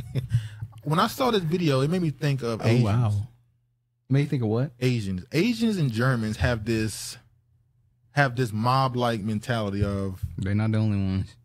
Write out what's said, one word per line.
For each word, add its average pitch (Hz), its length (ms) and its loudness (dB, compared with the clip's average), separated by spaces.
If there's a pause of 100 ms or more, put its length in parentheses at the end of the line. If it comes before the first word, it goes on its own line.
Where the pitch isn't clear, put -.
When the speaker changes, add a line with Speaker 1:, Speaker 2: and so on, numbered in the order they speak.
(840)
Speaker 1:
When 156 160 2
I 220 80 4
saw 247 240 0
this 208 120 2
video, 156 380 2
it 143 80 2
made 185 120 0
me 165 100 0
think 139 320 -2
of 117 180 -2
Speaker 2:
Oh, - 40 -4
Speaker 1:
Asians. 120 180 6
Speaker 2:
wow. 110 300 2 (960)
Made 139 120 4
you 147 60 0
think 139 160 -2
of 107 60 0
what? 120 300 0
Speaker 1:
Asians. 101 520 0
Asians 220 460 0
and 139 140 0
Germans 113 460 0
have 120 280 0
this, 110 520 -2 (920)
have 139 240 2
this 117 180 -2
mob-like 120 680 0
mentality 104 640 -2
of 98 400 -4 (140)
Speaker 2:
They're 98 160 -2
not 107 180 2
the 107 60 0
only 107 200 2
ones. 95 480 -2